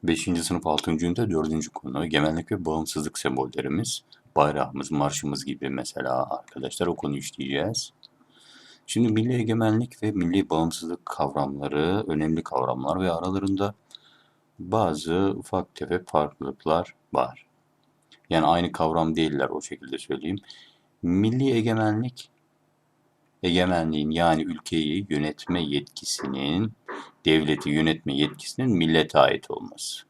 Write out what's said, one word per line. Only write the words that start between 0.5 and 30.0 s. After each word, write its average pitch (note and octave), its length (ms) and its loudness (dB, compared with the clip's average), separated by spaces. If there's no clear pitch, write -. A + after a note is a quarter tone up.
altıncı D#2+ 380 0
ünite G2+ 240 0
dördüncü D#2 400 0
konu, C#2 360 -6
egemenlik D#2 460 0
ve F#2 140 -4
bağımsızlık D#2 540 -4
sembollerimiz. C2 840 -2
Bayrağımız, C#2+ 560 0
marşımız C#2+ 540 -2
gibi C#2 240 -6
mesela C2 600 -4
arkadaşlar C2+ 580 -6
o E2+ 80 0
konuyu D2 240 -4
işleyeceğiz. C#2 760 -4
Şimdi A2+ 260 2
milli A2+ 200 2
egemenlik A2+ 680 0
ve G#2+ 80 0
milli F#2 380 2
bağımsızlık E2 560 -2
kavramları C#2+ 1040 0
önemli D#2+ 360 0
kavramlar C2 560 -2
ve F#2 120 0
aralarında G2 640 0
bazı F2+ 760 0
ufak - 380 -4
tefek F2 320 -4
farklılıklar D2+ 840 0
var. - 320 -2
Yani E2 160 4
aynı E2+ 260 4
kavram D#2+ 440 2
değiller D2 340 2
o D#2 120 -6
şekilde C2+ 360 -10
söyleyeyim. D#2+ 420 -6
Milli A2 480 2
egemenlik, A2 800 0
egemenliğin E2+ 680 2
yani D#2+ 320 4
ülkeyi D#2+ 680 -2
yönetme D#2 540 -2
yetkisinin, C#2+ 1080 -2
devleti D2+ 440 4
yönetme D#2 460 2
yetkisinin D2+ 560 0
millete D#2+ 480 4
ait C2 320 4
olması. - 580 -10